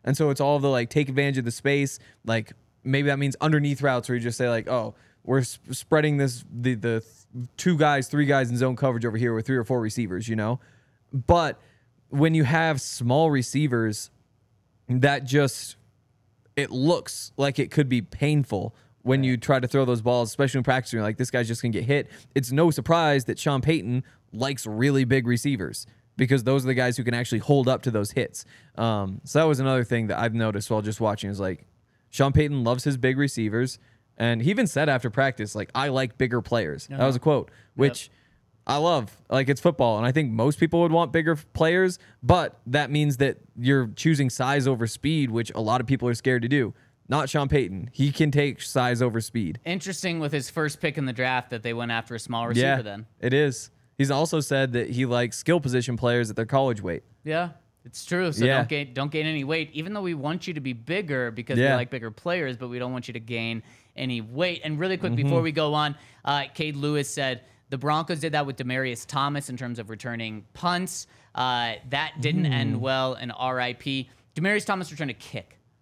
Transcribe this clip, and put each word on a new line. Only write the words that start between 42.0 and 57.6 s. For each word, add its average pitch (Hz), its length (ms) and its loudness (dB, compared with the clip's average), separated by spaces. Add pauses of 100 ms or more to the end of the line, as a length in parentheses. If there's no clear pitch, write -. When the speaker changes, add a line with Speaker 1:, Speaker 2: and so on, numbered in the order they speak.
Speaker 1:
but 160 460 2
that 139 240 0
means 147 260 2
that 135 200 2 (200)
you're 127 380 4
choosing 143 340 2
size 131 380 0
over 117 180 0
speed, 139 460 -2
which 113 240 -2
a - 60 -6
lot 113 200 2
of 117 60 -6
people 123 200 2
are 120 60 2
scared 123 300 0
to 117 40 -2
do. 131 280 0 (340)
Not 139 200 0
Sean 143 200 0
Payton. 117 420 0
He 139 200 0
can 151 200 2
take 143 300 0
size 123 400 0
over 113 180 0
speed. 107 460 -4
Speaker 2:
Interesting 175 540 -4
with 147 120 -4
his 143 180 -4
first 151 300 -4
pick 156 180 -2
in 143 80 -2
the 131 80 -4
draft 127 360 -2
that 113 140 -8
they 117 100 -4
went 117 180 -4
after 113 240 -4
a 110 40 -6
small 117 280 -4
receiver 120 200 2
Speaker 1:
Yeah, 135 160 2
Speaker 2:
then. 104 220 -12 (140)
Speaker 1:
it 123 140 0
is. 143 360 0 (280)
He's 139 140 2
also 156 280 0
said 135 340 0
that 120 180 -2
he 127 140 0
likes 120 320 0
skill 170 220 2
position 123 380 -2
players 120 320 2
at 104 80 -6
their 113 80 -2
college 127 360 0
weight. 90 220 -4 (220)
Speaker 2:
Yeah, 165 240 -4 (340)